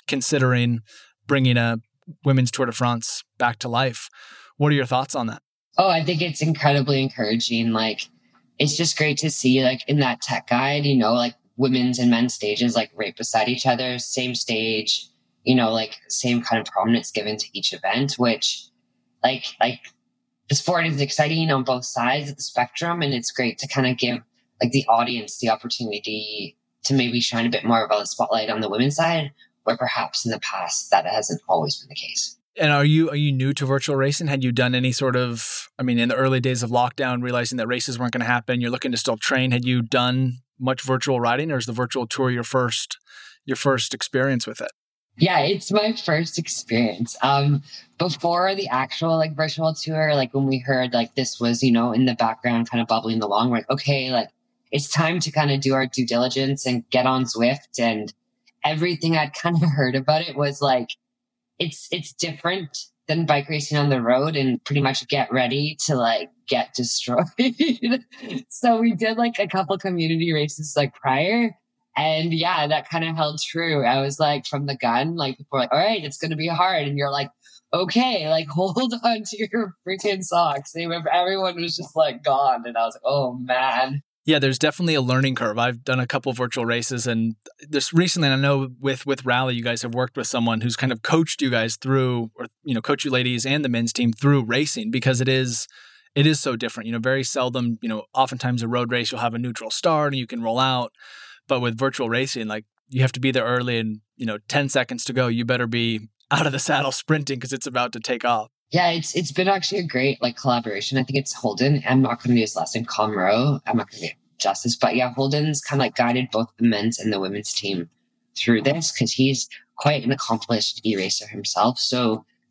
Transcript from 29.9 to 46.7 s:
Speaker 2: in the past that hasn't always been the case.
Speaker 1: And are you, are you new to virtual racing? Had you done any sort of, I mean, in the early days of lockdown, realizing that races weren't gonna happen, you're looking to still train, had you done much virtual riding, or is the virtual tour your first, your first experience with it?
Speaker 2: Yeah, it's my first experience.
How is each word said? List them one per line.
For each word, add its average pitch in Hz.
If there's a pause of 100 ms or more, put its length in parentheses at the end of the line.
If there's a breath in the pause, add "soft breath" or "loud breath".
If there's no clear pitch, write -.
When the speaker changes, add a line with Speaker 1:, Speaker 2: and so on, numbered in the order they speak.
Speaker 2:
in 113
the 107
past -
that -
hasn't -
always 160
been -
the -
case. - (220)
Speaker 1:
And 156
are 143
you, 156
are 143
you 147
new 135
to 143
virtual 139
racing? 143
Had 139
you 127
done 123
any 127
sort 123
of, 120 (100)
I 127
mean, 123
in 117
the 120
early 131
days 127
of 117
lockdown, 123
realizing 123
that 113
races 123
weren't 123
gonna 120
happen, 123
you're 120
looking 123
to 117
still 117
train, 131
had 123
you 123
done 123 (200)
much 131
virtual 131
riding, 127
or 139
is 113
the 123
virtual 120
tour 127
your 123
first, - (480 loud breath)
your 131
first 131
experience 131
with 110
it? - (460)
Speaker 2:
Yeah, 175
it's 156
my 214
first 165
experience. 113